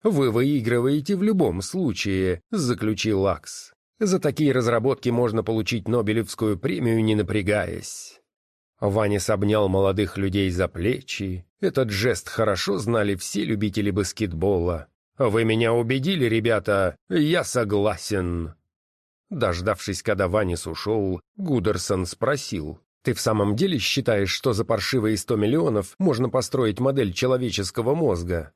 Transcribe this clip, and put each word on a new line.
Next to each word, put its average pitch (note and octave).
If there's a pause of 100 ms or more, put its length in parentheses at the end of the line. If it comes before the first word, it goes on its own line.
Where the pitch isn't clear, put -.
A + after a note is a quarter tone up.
«Вы C#3+
выигрываете C3+
в F3+
любом D3+
случае», F#2+ (100)
заключил A2
Акс. - (260)
«За F#3+
такие D3
разработки A#2+
можно A#2
получить A2
Нобелевскую G#2+
премию, A2+
не A2
напрягаясь». G#2 (580)
Ванис G#2
обнял G#2
молодых G2
людей G2
за F2
плечи. F#2+ (140)
Этот C3+
жест G#2
хорошо A2
знали G#2+
все F#3+
любители G#2
баскетбола. F2+ (280)
«Вы A2+
меня A2+
убедили, C3
ребята, G#2+ (140)
я D#3+
согласен». G2 (760)
Дождавшись, G2
когда G2
Ванис F2+
ушёл, F#2+ (160)
Гудерсон G2+
спросил: G2+ (220)
«Ты A#2+
в -
самом G#2
деле F3
считаешь, G2+
что -
за G#2
паршивые A2
сто A2+
миллионов A2
можно C3
построить A#2+
модель C3
человеческого B2
мозга? F2